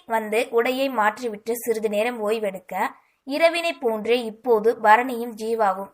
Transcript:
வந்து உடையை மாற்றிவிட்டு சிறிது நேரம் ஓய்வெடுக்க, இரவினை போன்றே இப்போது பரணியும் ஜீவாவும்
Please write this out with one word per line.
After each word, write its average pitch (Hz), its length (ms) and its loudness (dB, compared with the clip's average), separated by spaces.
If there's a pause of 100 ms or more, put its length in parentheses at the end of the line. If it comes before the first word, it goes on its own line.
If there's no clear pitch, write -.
வந்து 220 440 -2
உடையை 254 380 0
மாற்றிவிட்டு 220 640 -2
சிறிது 220 360 -2
நேரம் 214 400 -2
ஓய்வெடுக்க, 208 600 -4 (360)
இரவினை 330 440 2 (100)
போன்றே 226 440 0
இப்போது 226 580 0
பரணியும் 233 540 4
ஜீவாவும் 214 580 -2